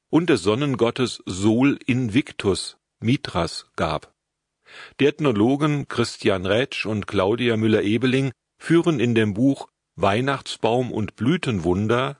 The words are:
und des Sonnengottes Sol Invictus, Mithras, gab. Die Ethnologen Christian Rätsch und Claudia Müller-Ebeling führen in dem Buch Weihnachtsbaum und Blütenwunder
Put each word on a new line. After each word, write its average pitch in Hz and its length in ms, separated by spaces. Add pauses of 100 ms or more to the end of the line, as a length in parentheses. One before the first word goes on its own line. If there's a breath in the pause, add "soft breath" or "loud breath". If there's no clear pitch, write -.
und 170 200
des 127 120
Sonnengottes 117 840
Sol 110 600
Invictus, 117 920 (220)
Mithras, 107 760
gab. 78 380 (840 loud breath)
Die 131 60
Ethnologen 143 840
Christian 101 580
Rätsch 110 400
und 104 220
Claudia 113 500
Müller-Ebeling 117 720 (260)
führen 165 420
in 117 160
dem 107 180
Buch 131 360 (260)
Weihnachtsbaum 120 960
und 107 240
Blütenwunder 113 1040